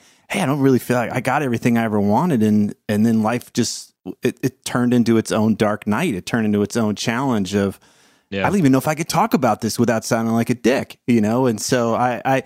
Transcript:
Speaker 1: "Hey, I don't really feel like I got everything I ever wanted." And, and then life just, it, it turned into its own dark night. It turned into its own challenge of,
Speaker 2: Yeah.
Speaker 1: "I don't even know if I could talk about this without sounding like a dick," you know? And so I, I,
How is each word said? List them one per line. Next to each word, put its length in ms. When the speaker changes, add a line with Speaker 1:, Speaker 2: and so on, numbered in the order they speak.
Speaker 1:
"Hey, 100
I 60
don't 140
really 180
feel 200
like 140
I 80
got 220
everything 340
I 60
ever 180
wanted." 440
And, 300
and 160
then 180
life 300
just, 400
it, 200
it 220
turned 300
into 240
its 120
own 240
dark 320
night. 280
It 100
turned 220
into 160
its 160
own 160
challenge 600
of, 240
Speaker 2:
Yeah. 160
Speaker 1:
"I 20
don't 100
even 140
know 60
if 100
I 60
could 160
talk 240
about 260
this 180
without 280
sounding 280
like 140
a 60
dick," 520
you 140
know? 240
And 160
so 340
I, 300
I, 220